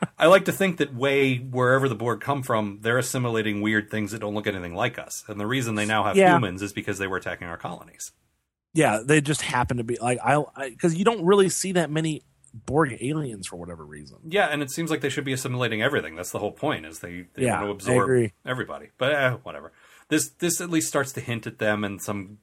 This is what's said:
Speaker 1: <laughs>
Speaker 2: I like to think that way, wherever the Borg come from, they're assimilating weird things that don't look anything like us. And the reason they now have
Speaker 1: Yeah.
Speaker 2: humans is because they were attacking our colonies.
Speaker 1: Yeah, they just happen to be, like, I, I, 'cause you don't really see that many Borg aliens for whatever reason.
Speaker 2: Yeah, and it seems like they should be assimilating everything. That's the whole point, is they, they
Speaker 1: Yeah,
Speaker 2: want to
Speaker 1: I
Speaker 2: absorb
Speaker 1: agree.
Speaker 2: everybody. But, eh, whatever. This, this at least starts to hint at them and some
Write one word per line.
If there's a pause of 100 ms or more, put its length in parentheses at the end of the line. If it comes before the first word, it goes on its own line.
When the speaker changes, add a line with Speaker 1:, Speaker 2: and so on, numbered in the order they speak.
Speaker 1:
<laughs>
Speaker 2:
I
like
to
think
that
way,
wherever
the
Borg
come
from,
they're
assimilating
weird
things
that
don't
look
anything
like
us.
And
the
reason
they
now
have
Speaker 1:
Yeah.
Speaker 2:
humans
is
because
they
were
attacking
our
colonies. (600)
Speaker 1:
Yeah,
they
just
happen
to
be,
like,
I, (120)
I,
'cause
you
don't
really
see
that
many (320)
Borg
aliens
for
whatever
reason.
Speaker 2:
Yeah,
and
it
seems
like
they
should
be
assimilating
everything.
That's
the
whole
point,
is
they,
they
Speaker 1:
Yeah,
Speaker 2:
want
to
Speaker 1:
I (220)
Speaker 2:
absorb
Speaker 1:
agree. (120)
Speaker 2:
everybody.
But,
eh, (120)
whatever. (360)
This,
this
at
least
starts
to
hint
at
them
and
some